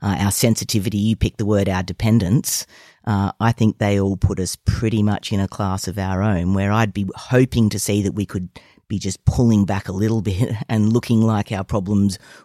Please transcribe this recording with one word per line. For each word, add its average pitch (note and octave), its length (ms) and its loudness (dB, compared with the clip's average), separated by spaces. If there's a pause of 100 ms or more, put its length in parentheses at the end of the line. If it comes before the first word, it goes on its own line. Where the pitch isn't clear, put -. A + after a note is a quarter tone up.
uh, F#2+ 180 -2
our G2 120 0
sensitivity. A2 680 0
You G#2+ 180 2
picked - 220 -2
the A2 80 -4
word, G2+ 240 2
our F#2 140 0
dependence. G#2+ 840 0 (380)
Uh, G2+ 340 0
I A2+ 140 2
think A2 240 2
they G2+ 240 0
all G2 160 0
put - 240 0
us F2+ 160 -4
pretty A2 460 0
much G#2 280 0
in G2+ 100 0
a F#2+ 80 0
class F#2+ 380 -4
of F#2+ 120 -6
our F#2+ 240 -2
own, F#2+ 320 2
where G2 180 0
I'd G#2+ 220 0
be G2+ 200 -4
hoping B2 540 2
to G2+ 100 -2
see G#2 220 0
that G2 120 0
we G2+ 120 -4
could F#2 240 -6 (400)
be G#2 100 -4
just G2 280 -6
pulling A2 400 4
back G2 200 -4
a F#2+ 60 -6
little A2 300 0
<laughs> - 0 -
bit G2 280 -2 (200)
and A2 240 2
looking A#2 260 2
like A2 320 0
our F#2+ 120 -4
problems G2+ 540 0 (260)